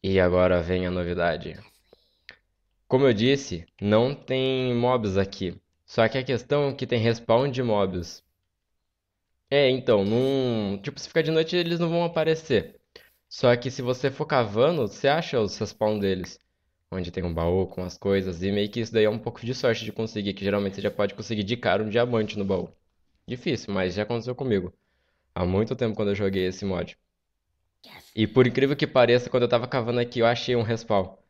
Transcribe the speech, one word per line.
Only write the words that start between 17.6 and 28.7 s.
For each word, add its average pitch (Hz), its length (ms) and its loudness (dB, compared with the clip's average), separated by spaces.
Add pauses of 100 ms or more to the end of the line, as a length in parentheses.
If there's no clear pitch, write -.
com 90 160 -10
as 90 140 -10
coisas, 95 460 0
e 98 100 0
meio 104 160 0
que 117 120 -6
isso 110 120 -6
daí 110 120 4
é 107 60 4
um 110 80 -6
pouco 117 260 -10
de 123 100 -4
sorte 113 300 0
de 110 80 -10
conseguir, 101 420 -6
que 98 100 -10
geralmente 101 320 -2
você - 60 -10
já 104 80 0
pode 101 240 -2
conseguir 107 300 -6
de 117 120 -2
cara 104 260 0
um 107 60 -4
diamante 110 500 0
no 98 60 -4
baú. 92 280 -2 (540)
Difícil, 123 460 -4
mas 92 220 -2
já 101 80 -2
aconteceu 117 320 -4
comigo. 101 400 -2 (600)
Há 90 120 -2
muito 110 300 0
tempo 110 180 -2
quando 104 140 -2
eu 101 80 0
joguei 98 300 0
esse 95 180 -6
mod. 87 340 -6 (1160)
E 110 120 2
por 123 200 6
incrível 135 300 2